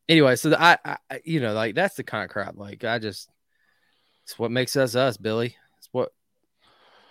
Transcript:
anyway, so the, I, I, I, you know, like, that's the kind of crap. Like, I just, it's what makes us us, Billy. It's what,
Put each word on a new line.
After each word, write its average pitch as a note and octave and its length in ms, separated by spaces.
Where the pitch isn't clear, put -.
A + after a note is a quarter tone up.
anyway, D3 280
so - 140
the, D3+ 100
I, E3+ 220
I, - 140
I, C3+ 140
you D#3+ 160
know, A2+ 120
like, A2 220
that's F3+ 220
the - 80
kind G#2+ 200
of F2+ 60
crap. F#2+ 260
Like, G2+ 280
I A#2 140
just, G#2+ 300
it's - 140
what A2+ 120
makes B2 260
us C3 200
us, B2+ 220
Billy. A2+ 380
It's - 160
what, B2+ 180